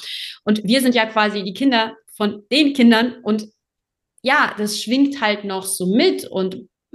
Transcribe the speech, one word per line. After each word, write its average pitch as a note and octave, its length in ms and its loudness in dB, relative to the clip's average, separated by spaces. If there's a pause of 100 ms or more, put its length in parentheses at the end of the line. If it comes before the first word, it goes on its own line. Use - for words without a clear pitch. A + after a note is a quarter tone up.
(440)
Und G#3+ 220 0
wir B3+ 160 2
sind B3 120 2
ja A3 140 2
quasi G#3 360 -2
die F#3 120 -8
Kinder A3+ 400 0 (180)
von G#3 380 -4
den C#4 220 2
Kindern A#3 500 4
und G#3+ 240 -2 (760)
ja, C4 340 2
das G#3 240 -4
schwingt C#4 400 0
halt G#3 260 -2
noch F#3+ 180 -6
so - 240 -4
mit F4+ 400 2
und F#3 400 -6 (280)